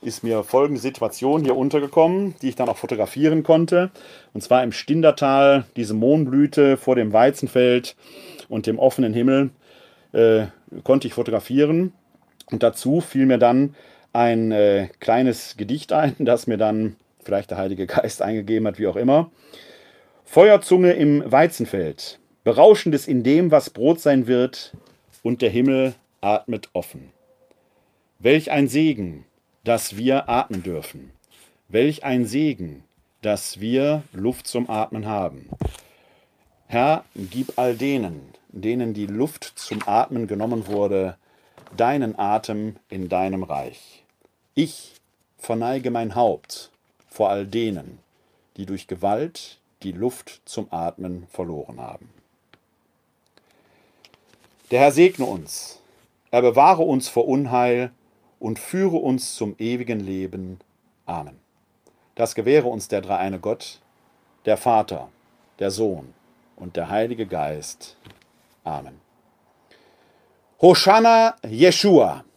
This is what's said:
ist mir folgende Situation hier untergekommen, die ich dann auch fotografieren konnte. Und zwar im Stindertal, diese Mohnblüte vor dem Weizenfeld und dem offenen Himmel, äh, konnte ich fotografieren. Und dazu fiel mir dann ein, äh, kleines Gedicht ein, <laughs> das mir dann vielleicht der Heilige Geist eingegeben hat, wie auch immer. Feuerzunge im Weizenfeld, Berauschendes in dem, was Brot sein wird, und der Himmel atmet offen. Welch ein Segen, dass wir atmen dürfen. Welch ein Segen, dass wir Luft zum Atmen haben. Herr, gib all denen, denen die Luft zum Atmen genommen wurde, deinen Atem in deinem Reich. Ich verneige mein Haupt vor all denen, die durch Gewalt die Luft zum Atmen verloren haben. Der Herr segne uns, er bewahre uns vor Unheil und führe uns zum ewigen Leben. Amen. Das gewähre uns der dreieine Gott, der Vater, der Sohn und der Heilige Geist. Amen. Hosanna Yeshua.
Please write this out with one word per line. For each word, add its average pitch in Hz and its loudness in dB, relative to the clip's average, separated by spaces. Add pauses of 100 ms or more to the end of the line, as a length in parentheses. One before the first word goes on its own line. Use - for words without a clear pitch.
ist - -10
mir 113 -2
folgende 139 0
Situation 131 -2
hier 127 2
untergekommen, 160 0
die 131 -4
ich 120 -12
dann 123 -2
auch 107 -4
fotografieren 139 0
konnte. 170 2 (420)
Und 104 -10
zwar 127 4
im 117 -4
Stindertal, 139 4 (120)
diese 110 -6
Mohnblüte 139 4
vor 131 0
dem 110 0
Weizenfeld 123 2 (520)
und 110 -6
dem 110 -2
offenen 123 2
Himmel, 131 2 (640)
äh, 113 4 (380)
konnte 135 2
ich 113 -8
fotografieren. 147 0 (580)
Und 117 -2
dazu 123 0
fiel 135 0
mir 127 4
dann 127 4 (380)
ein, 117 0
äh, 101 4 (120)
kleines 120 0
Gedicht - -6
ein, 151 0
<laughs> - -20
das 120 0
mir 113 -2
dann 107 -2 (280)
vielleicht 98 -4
der 92 -8
Heilige 95 -6
Geist - -4
eingegeben 110 -2
hat, 101 -4
wie 107 -2
auch 92 -2
immer. 139 2 (960)
Feuerzunge 185 6
im 147 2
Weizenfeld, 113 -2 (260)
Berauschendes 147 6
in 127 0
dem, 156 4
was 151 2
Brot 156 0
sein 131 2
wird, 127 -2 (500)
und 123 -4
der 113 2
Himmel 131 0 (260)
atmet 104 -4
offen. 71 -10 (1080)
Welch 151 2
ein 143 0
Segen, 110 -2 (400)
dass 113 -2
wir 131 -2
atmen 117 -4
dürfen. 82 -12 (580)
Welch 139 0
ein 127 -2
Segen, 104 -6 (360)
dass 104 -6
wir 139 -2 (100)
Luft 107 -6
zum 120 -6
Atmen 107 -6
haben. 87 -6 (1160)
Herr, 139 0 (100)
gib 107 -10
all 123 0
denen, 113 -4 (280)
denen 113 -6
die 104 -8
Luft 110 -8
zum - -10
Atmen 113 -2
genommen 107 -6
wurde, 98 -2 (600)
deinen 120 -2
Atem 107 -4 (120)
in 95 -10
deinem 95 -2
Reich. - -12 (500)
Ich - -6 (420)
verneige 123 -6
mein 117 -6
Haupt - -2 (380)
vor 101 -2
all 101 -4
denen, 98 -6 (580)
die 98 -12
durch 95 -10
Gewalt 104 -6 (240)
die 95 -10
Luft 117 -8
zum - -12
Atmen 87 -8
verloren 73 -12
haben. - -18 (2500)
Der 123 2
Herr 139 6
segne 170 4
uns, - -10 (500)
er 123 4
bewahre 143 6
uns 139 -2
vor 120 0
Unheil 123 0 (480)
und 113 -8
führe 185 -2
uns 131 -4
zum 104 -8
ewigen 117 -6
Leben. 95 -10 (480)
Amen. 76 -12 (760)
Das 117 -4
gewähre 123 0
uns 113 -10
der 101 -4
dreieine 95 -6
Gott, - -10 (640)
der 107 2
Vater, 104 -2 (500)
der 98 -4
Sohn 87 -6 (420)
und 90 -14
der 85 -8
Heilige 110 -4
Geist. 76 -10 (680)
Amen. 73 -12 (1600)
Hosanna 226 6 (120)
Yeshua. 123 4 (120)